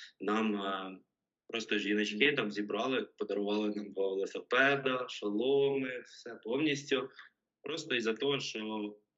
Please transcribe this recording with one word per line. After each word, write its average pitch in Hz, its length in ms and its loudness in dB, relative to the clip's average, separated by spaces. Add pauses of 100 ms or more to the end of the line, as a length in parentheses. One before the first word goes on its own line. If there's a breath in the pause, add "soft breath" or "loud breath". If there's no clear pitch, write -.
(200 loud breath)
нам, 104 360 2
е, 95 420 -4 (500)
просто 110 300 0
жіночки 104 560 2
там 107 180 0
зібрали, 104 560 0 (100)
подарували 104 580 0
нам 101 160 -8
два 95 180 0
велосипеда, 127 1000 2
шоломи, 131 960 0
все - 380 -14
повністю. 139 680 0 (520 loud breath)
Просто 151 340 -4
із-за 113 180 2
того, 139 260 0
що 107 560 -4 (220)